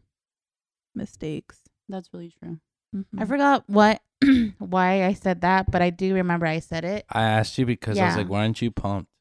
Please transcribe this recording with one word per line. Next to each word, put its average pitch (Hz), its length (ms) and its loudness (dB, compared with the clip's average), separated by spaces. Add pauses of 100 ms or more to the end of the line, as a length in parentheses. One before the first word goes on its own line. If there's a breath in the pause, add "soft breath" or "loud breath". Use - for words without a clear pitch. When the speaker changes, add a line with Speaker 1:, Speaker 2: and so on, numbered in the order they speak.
(960)
Speaker 1:
mistakes. - 680 -12 (280)
Speaker 2:
That's 190 240 -12
really 170 180 -16
true. 170 280 -16 (360)
Speaker 1:
Mm-hmm. 196 260 -10
Speaker 3:
I 214 40 -2
forgot 277 420 2
what, 208 340 4 (200)
<clears throat> 247 380 4
why 185 460 0
I 196 80 2
said 180 280 -4
that, 185 300 2
but 180 100 2
I 175 80 2
do 190 260 -2
remember 175 300 0
I 160 140 -2
said 165 240 -8
it. 196 260 -6
Speaker 4:
I 110 140 0
asked 110 340 0
you 131 80 2
because 110 320 -2
I 95 80 4
was 85 100 2
Speaker 3:
Yeah. - 80 0
Speaker 4:
like, 90 60 -6
"Why 101 120 -2
aren't 110 200 0
you 117 100 0
pumped?" 98 380 -6 (120)